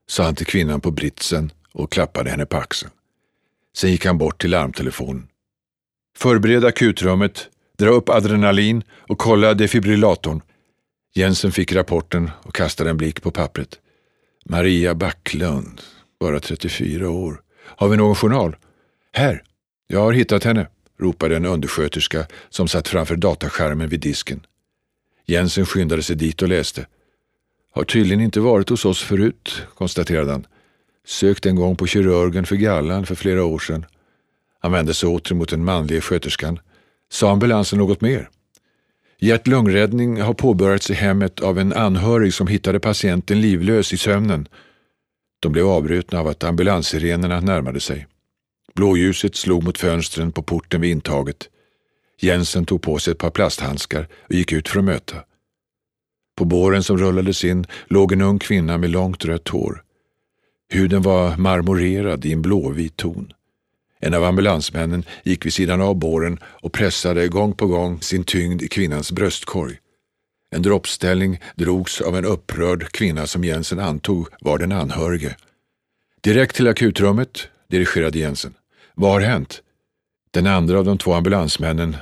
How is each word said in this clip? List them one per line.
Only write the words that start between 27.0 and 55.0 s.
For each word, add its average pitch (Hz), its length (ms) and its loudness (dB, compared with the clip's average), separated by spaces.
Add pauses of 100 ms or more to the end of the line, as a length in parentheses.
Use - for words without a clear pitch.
"Har - 120 -2
tydligen 104 400 2
inte 107 160 0
varit 110 280 2
hos 120 160 -2
oss 95 180 0
förut", - 600 -2 (120)
konstaterade 82 580 -2
han. 69 140 -6 (600)
"Sökt - 400 0
en 92 100 2
gång 90 200 2
på 92 100 -2
kirurgen 90 600 2
för 101 100 0
gallan 95 500 0
för 92 80 -6
flera 92 300 0
år 80 140 -2
sedan." 82 280 -6 (760)
Han 87 120 -2
vände 82 220 0
sig - 140 0
åter 87 260 -2
mot 85 140 -2
den 82 160 -2
manliga 82 360 -2
sköterskan. 82 580 -4 (520)
"Sa 104 200 2
ambulansen 104 480 2
något 98 220 2
mer?" 123 280 -2 (880)
"Hjärt-lungräddning 113 1040 2
har 107 140 0
påbörjats 98 560 2
i 101 40 0
hemmet 98 460 0
av 92 180 0
en 95 140 0
anhörig 104 600 2
som 95 120 -2
hittade 98 340 0
patienten 101 600 0
livlös 101 520 2
i 95 40 -4
sömnen." 101 520 0 (920)
De 80 120 -2
blev 85 140 2
avbrutna 87 540 0
av 78 80 -2
att 76 160 -4
ambulanssirenerna 87 960 0
närmade 73 400 -2
sig. 71 260 -8 (680)
Blåljuset 92 600 2
slog 87 260 0
mot 87 160 -2
fönstren 82 540 -2
på 82 100 -6
porten 85 380 -4
vid 87 100 0
intaget. 71 580 -4 (720)
Jensen 87 460 0
tog 90 160 0
på 76 160 -2
sig 85 140 -2
ett 78 60 -4
par 85 120 -2
plasthandskar 78 800 -4 (120)
och - 140 -8
gick 90 180 0
ut 78 160 -2
för 98 100 0
att 98 60 2
möta. 87 320 -2 (1200)